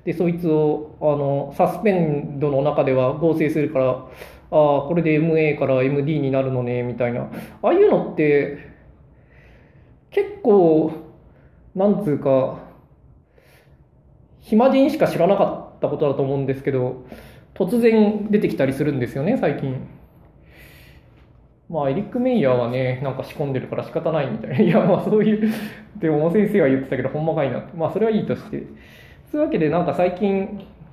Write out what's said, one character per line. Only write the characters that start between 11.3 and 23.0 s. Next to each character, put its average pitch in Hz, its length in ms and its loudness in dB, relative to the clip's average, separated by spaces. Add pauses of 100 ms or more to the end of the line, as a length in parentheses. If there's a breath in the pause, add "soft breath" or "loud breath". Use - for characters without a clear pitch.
な 190 140 0
ん 185 140 0
つ 151 100 -2
う 135 60 0
か、 131 400 0 (1800 soft breath)
暇 240 300 4
人 269 200 4
し - 80 -4
か 165 80 2
知 - 120 0
ら 170 100 4
な 196 80 4
か - 400 -2
っ - 40 -20
た 139 80 0
こ 143 80 -4
と 147 120 0
だ 135 60 0
と 139 80 -2
思 135 120 -2
う 143 40 -2
ん 135 80 -4
で 131 80 -2
す 131 100 -12
け 139 80 -2
ど、 127 320 -4 (500 loud breath)
突 196 240 -2
然 220 520 4
出 208 100 2
て 170 80 2
き - 80 -6
た 135 100 2
り 131 60 0
す 151 100 -2
る 147 100 0
ん 131 60 -2
で 120 80 -2
す 113 100 -8
よ 135 60 -4
ね、 220 140 0
最 156 220 -2
近。 131 280 -6 (1800 loud breath)
ま 156 160 -4
あ、 135 60 0
エ 135 40 0
リ - 60 -4
ッ - 80 -6
ク・ 254 100 -6
メ 247 200 2
イ - 20 2
ヤ 131 120 4
ー - 20 4
は 120 160 0
ね、 127 340 -2